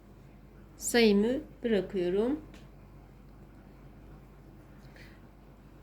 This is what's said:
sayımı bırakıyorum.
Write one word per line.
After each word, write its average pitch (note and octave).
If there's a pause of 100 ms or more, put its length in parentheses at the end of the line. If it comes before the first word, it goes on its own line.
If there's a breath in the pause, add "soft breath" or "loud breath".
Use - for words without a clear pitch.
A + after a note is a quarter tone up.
(760)
sayımı A3+ (240)
bırakıyorum. G3+ (3500 loud breath)